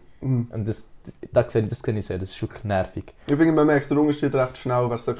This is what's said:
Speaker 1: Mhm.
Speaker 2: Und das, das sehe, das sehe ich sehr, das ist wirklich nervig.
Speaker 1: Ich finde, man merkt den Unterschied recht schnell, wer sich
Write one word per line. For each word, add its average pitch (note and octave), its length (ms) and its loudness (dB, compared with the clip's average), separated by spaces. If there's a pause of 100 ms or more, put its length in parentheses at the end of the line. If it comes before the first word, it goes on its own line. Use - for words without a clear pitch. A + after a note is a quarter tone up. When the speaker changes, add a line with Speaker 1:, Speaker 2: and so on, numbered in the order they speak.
(200)
Speaker 1:
Mhm. B2 320 -2
Speaker 2:
Und G#2+ 160 -6
das, - 240 -6 (400)
das A#2+ 220 2
sehe, A2 100 2
das - 160 -4
sehe A2 180 -4
ich G2 80 -6
sehr, F#2+ 140 -4
das F#2+ 120 -8
ist - 100 -14
wirklich - 240 -8
nervig. F#2+ 400 -2 (200)
Speaker 1:
Ich D3 120 0
finde, D#3+ 160 6
man D3+ 120 6
merkt D3 240 4
den D3 100 2
Unterschied D3 360 2
recht B2+ 220 0
schnell, B2 320 0
wer A#2 80 -2
sich A#2+ 220 -4